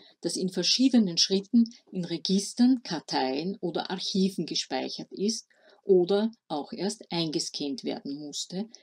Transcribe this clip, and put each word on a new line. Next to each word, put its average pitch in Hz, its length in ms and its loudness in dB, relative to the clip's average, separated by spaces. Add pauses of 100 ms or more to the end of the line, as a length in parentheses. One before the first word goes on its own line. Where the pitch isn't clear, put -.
(200)
das - 160 -4
in 185 140 -2
verschiedenen 208 680 4
Schritten 214 560 2 (160)
in 185 140 -6
Registern, 208 800 2
Karteien 147 800 -2
oder 165 280 -4
Archiven 190 560 0
gespeichert 131 680 -6
ist 220 340 -4 (380)
oder 196 480 4 (160)
auch 143 240 -6
erst 202 400 -6
eingescannt 151 720 -4
werden 143 340 -6
musste, 165 480 -8 (160)